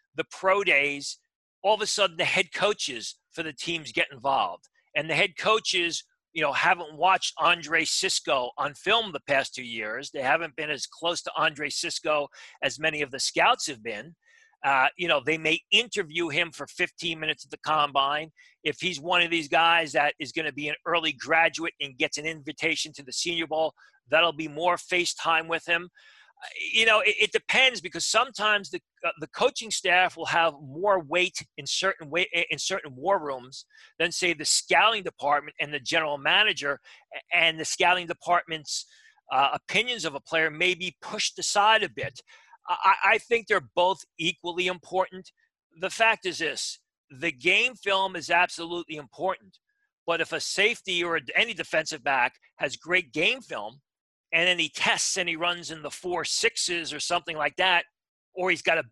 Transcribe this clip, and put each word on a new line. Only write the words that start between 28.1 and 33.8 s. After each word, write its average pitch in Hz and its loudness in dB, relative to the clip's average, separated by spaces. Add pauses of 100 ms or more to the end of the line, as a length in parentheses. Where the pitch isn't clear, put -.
the, 175 -8 (240)
uh, 170 0 (100)
the 156 -6
coaching 233 0
staff 180 2
will 160 -6
have 160 4
more 175 2
weight 170 0 (180)
in 143 -12
certain 165 -2
wa-, 175 2 (260)
in 151 -4
certain 160 -6
war 175 0
rooms 135 -10 (340)